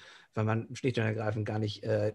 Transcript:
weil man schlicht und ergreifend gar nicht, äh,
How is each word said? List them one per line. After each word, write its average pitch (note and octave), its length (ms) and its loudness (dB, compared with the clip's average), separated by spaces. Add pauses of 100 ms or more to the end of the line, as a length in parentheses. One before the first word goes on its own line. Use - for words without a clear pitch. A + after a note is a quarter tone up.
(340)
weil G#2+ 100 2
man A2+ 320 0
schlicht B2 220 0
und A2+ 80 2
ergreifend G#2+ 400 0
gar G#2+ 140 -2
nicht, G#2+ 240 -4
äh, G#2+ 320 2